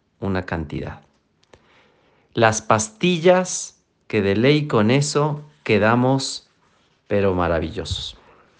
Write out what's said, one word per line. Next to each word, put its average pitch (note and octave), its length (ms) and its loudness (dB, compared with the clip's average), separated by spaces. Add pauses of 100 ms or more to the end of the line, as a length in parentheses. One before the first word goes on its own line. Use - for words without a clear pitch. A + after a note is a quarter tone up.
(200)
una F#2+ 260 -4
cantidad. D2+ 560 -8 (1300)
Las A2+ 260 2
pastillas F3+ 1200 0 (240)
que G#2+ 160 -2
de G2 140 2
ley D3 320 2
con A#2 240 2
eso D3 520 0 (200)
quedamos, B2 880 0 (560)
pero G2 260 0
maravillosos. E2 800 -4 (440)